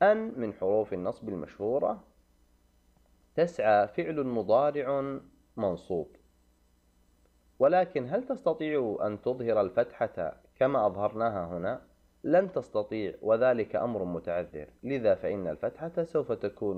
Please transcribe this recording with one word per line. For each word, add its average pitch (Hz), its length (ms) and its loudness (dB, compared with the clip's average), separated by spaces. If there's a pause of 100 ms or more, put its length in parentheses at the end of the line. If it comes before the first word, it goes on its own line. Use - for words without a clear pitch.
أن 214 380 2
من 110 140 -4
حروف 104 400 0
النصب 98 360 -6
المشهورة، 101 720 -2 (1300)
تسعى 107 520 4
فعل 160 360 -4
مضارع 135 960 0 (380)
منصوب، 90 580 -2 (1400)
ولكن 156 500 2
هل 208 140 -2
تستطيع 156 800 -2
أن 104 200 -2
تظهر 117 400 0
الفتحة 95 760 -2 (180)
كما 135 300 2
أظهرناها 101 720 -2
هنا؟ 98 240 -4 (420)
لن 180 280 2
تستطيع، 107 720 -4
وذلك 113 540 2
أمر 107 280 -2
متعذر، 85 640 -6 (160)
لذا 117 320 2
فإن 90 320 -2
الفتحة 156 560 -6
سوف 151 280 -2
تكون 104 460 -4